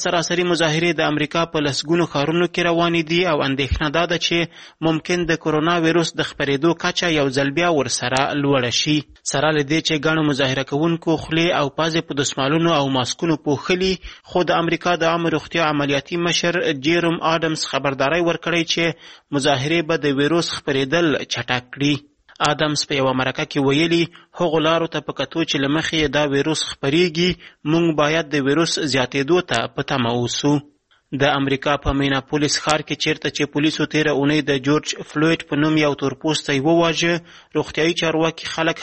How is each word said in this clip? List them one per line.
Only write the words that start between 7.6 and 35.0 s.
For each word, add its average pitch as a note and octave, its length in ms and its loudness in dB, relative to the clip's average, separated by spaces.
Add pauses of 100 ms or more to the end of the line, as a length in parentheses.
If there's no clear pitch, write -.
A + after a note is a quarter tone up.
ورسره C3 500 0 (180)
لوړه C3+ 380 2
شي. D3+ 180 0 (360)
سره D3 200 2
له D3+ 100 2
دې D3 240 0
چې D#3 200 -2
ګڼو D#3+ 240 2
مظاهره C3+ 420 0
کوونکو D#3+ 520 0
خولې E3 240 0 (120)
او C#3+ 80 0
پزې D#3+ 400 -2
په C#3+ 140 -2
دستمالونو D#3 560 0
او C#3 180 0
ماسکونو D3+ 400 0
پوښلي، F3+ 580 0 (300)
خو F3+ 240 0
د E3+ 140 2
امریکا E3+ 340 0
د E3 160 0
عامه E3 240 0
روغتیا E3 340 -2
عملیاتي C#3+ 460 -2
مشر E3+ 460 0 (100)
جیروم E3 500 0 (140)
آدمز D#3+ 340 -2
خبرداری C#3 540 0
ورکړی E3+ 480 0
چې E3+ 120 0 (520)
مظاهرې C3+ 520 0
به E3 80 0
د D3 100 -2 (120)
ویروس D#3 400 0
خپرېدل C#3+ 480 0 (260)
چټک B2 420 -4
کړي. C#3+ 220 0 (500)
آدمز D3+ 420 0
په D3+ 60 -4
یوه C3 220 2
مرکه C3 280 -2
کې - 200 -2
ویلي، E3 400 2 (340)
هغو E3 260 0
لارو E3 300 2
ته D3+ 60 -4
په C#3+ 180 -8
کتو D#3+ 260 -2
چې - 120 -2
له C#3 200 0
مخې D#3+ 220 -2
یې D3+ 180 2
دا D3+ 160 2
ویروس C#3+ 380 0
خپرېږي، E3 600 0 (420)
موږ E3+ 140 4 (140)
باید D#3 280 0
د C#3+ 180 0
ویروس D#3+ 260 2 (200)
زیاتېدو C3+ 460 2 (120)
ته A#2+ 80 0 (180)
په D3 140 -2
تمه B2+ 220 0
اوسو. B2 400 0 (600)
د C3+ 120 0 (120)
امریکا C#3 480 0
په C#3+ 160 0
میناپولیس C#3 640 0
ښار D#3 240 0
کې D3+ 160 -6
چیرته D#3 260 -2
چې - 220 -4
پولیسو D3+ 420 0
تیره D3+ 180 2
اونۍ C#3+ 360 2
د C#3 180 0
جورج D3+ 260 2 (180)